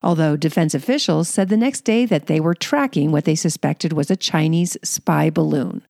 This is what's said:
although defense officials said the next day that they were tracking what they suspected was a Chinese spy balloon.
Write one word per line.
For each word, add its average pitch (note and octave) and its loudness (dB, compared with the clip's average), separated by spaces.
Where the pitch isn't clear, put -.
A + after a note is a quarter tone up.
although D#3+ 2
defense D#3+ 0
officials E3+ 0
said F#3+ 0
the G#3+ 2
next B3+ 0
day A#3 2
that G#3 0
they D#3+ 2
were E3 2
tracking G#3+ 0
what D3 0
they D#3+ 2
suspected D#3+ -2
was D3+ -2
a F#3 2
Chinese E3 -2
spy D#3 0
balloon. D3+ -2